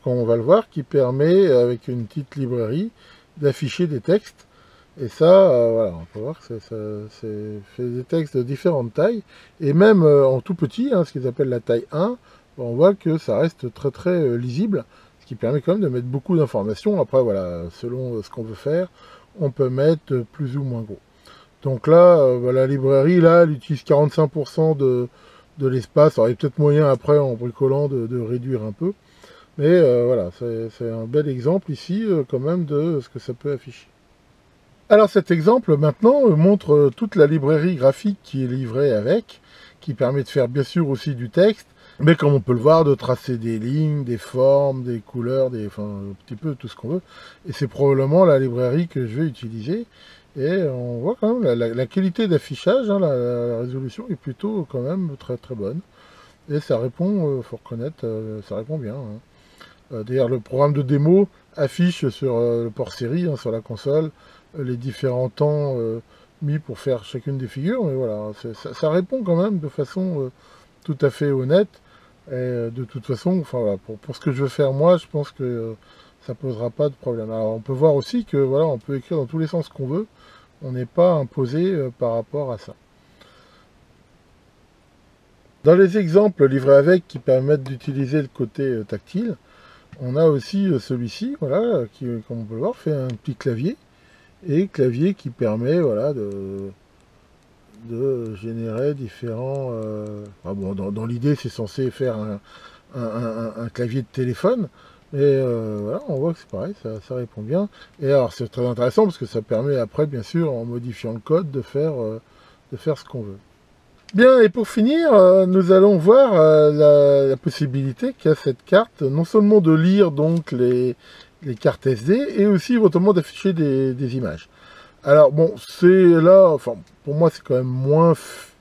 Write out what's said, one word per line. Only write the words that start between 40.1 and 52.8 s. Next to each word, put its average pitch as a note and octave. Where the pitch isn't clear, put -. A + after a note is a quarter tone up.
de -
faire, B2+
bien C3+
sûr, E3
aussi C#3
du A#2+
texte. G3+
Mais D#3
comme D3
on C3+
peut B2+
le A#2
voir, D#3+
de C#3+
tracer B2+
des A2+
lignes, D3
des A#2+
formes, C3+
des A#2+
couleurs, B2+
des, A2
enfin, G#2
un G2+
petit A2+
peu D3+
tout B2
ce -
qu'on A#2
veut. F3+
Et C#3+
c'est C#3+
probablement C#3
la D3
librairie B2+
que C3
je A#2
vais E3
utiliser. A#2+
Et E3
on B2
voit F3
quand A3
même B3
la, B2
la, A#2
la B2+
qualité F#3+
d'affichage, F#3